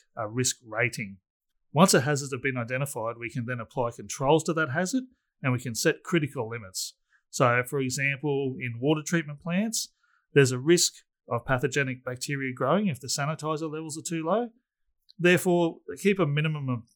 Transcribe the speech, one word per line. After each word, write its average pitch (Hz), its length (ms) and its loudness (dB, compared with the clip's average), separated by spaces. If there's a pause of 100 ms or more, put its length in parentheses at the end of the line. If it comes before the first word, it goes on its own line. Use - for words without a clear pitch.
(180)
a 110 100 -6
risk 123 300 -2 (100)
rating. 107 500 -4 (540)
Once 185 220 6
the 160 80 6
hazards 139 320 -2
have 120 100 -8
been 131 140 0
identified, 120 600 -4
we 117 120 -10
can 120 160 -6
then 123 160 -6
apply 117 340 -4
controls 147 480 2
to 170 100 -2
that 156 180 -2
hazard 185 320 0 (380)
and 131 120 0
we 117 60 0
can 127 160 -8
set - 280 0
critical 135 460 -2
limits. 110 460 -10 (340)
So, 123 360 4
for 143 140 -4
example, 135 800 -2
in 120 220 -8
water 151 240 2
treatment 151 360 -4
plants, 196 520 -4 (400)
there's 135 180 8
a 123 80 -4
risk 170 340 4 (360)
of 120 160 -4
pathogenic 131 580 0
bacteria 131 500 -6
growing 156 340 2
if 143 120 -2
the 135 80 -14
sanitizer 151 640 -4
levels 156 260 -8
are 156 40 -12
too 160 240 -4
low. 220 240 0 (680)
Therefore, 175 600 4 (240)
keep 196 180 2
a 170 60 4
minimum 147 420 -2
of 120 120 -2 (160)